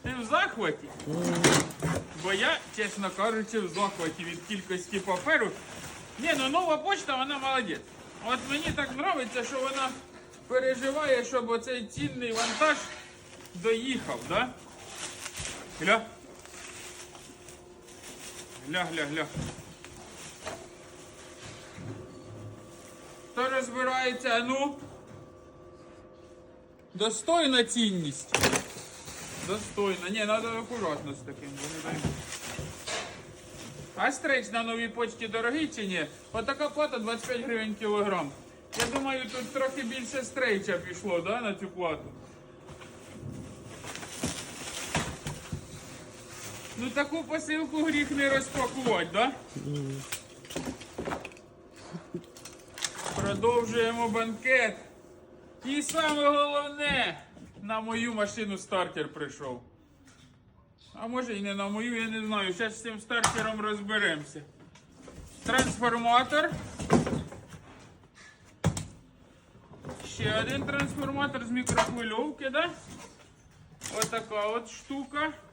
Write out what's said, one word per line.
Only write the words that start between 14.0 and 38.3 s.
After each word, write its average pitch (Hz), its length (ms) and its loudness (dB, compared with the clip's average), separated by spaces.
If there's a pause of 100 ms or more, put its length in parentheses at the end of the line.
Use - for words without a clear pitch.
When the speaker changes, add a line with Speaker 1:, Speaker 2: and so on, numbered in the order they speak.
Speaker 1:
да? 226 200 4 (1300)
Гля. 208 200 6 (2750)
Гля, 175 160 2
гля, 160 220 0
гля. 151 200 0 (4000)
Хто 247 180 2
розбирається, 254 800 2
а 233 100 6
ну? 269 360 2 (2250)
Достойна 247 680 6
цінність. 190 760 2 (1080)
Достойно. 196 640 0
Ні, 214 140 2
надо 220 220 4
акуратно 214 680 -2
з 135 40 -8
таким, 143 320 -10
бо 139 120 -8 (140)
не 160 160 -6
дай 151 120 -4
Бог. 147 80 2 (1800)
А 220 160 4
стрич 262 400 2
на 226 120 2
Новій 233 240 0
почті 226 400 -2
дорогий 233 400 2
чи 214 200 -4
ні? 175 180 0 (260)
Отака 269 380 0
плата — 294 300 2
двадцять 226 280 -2
п'ять 240 180 0
гривень 220 300 0
кілограм. 202 560 2 (480)